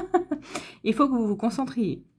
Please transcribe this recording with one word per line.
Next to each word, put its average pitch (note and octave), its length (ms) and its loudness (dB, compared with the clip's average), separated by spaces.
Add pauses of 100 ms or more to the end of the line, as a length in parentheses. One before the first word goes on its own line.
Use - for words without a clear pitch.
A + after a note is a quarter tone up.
(300)
<laughs> - 520 -10
il A3 100 2
faut C#4+ 140 6
que C4 80 2
vous A3+ 140 2
vous G3+ 80 2
concentriez. A3+ 680 -2 (140)